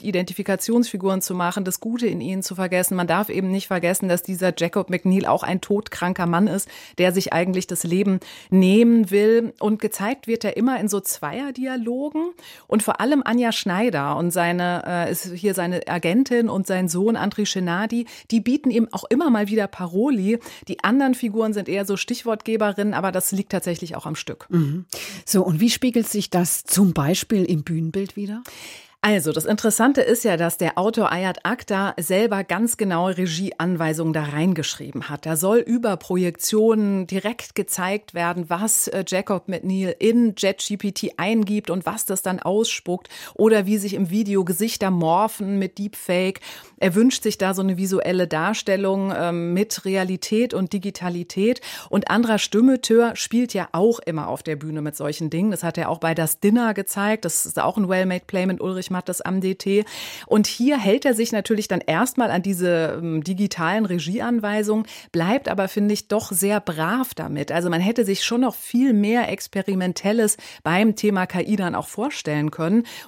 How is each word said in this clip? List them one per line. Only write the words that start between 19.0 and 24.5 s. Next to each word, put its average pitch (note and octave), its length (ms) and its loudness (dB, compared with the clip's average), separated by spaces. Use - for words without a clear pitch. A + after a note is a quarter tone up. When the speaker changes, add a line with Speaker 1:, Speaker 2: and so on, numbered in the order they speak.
Speaker 1:
immer D4 200 4
mal G#3+ 180 4
wieder G#3 200 0
Paroli. G3+ 720 0
Die - 160 -8
anderen C4 320 4
Figuren A3 380 -2
sind G3+ 160 -4
eher G3 160 -2
so G3 100 0
Stichwortgeberinnen, G#3+ 960 -2
aber F#3 200 0
das F#3 180 0
liegt G3 200 -2
tatsächlich E3+ 440 -4
auch - 120 -10
am D#3 80 -6
Stück. - 340 -12
Speaker 2:
Mhm. E3 360 2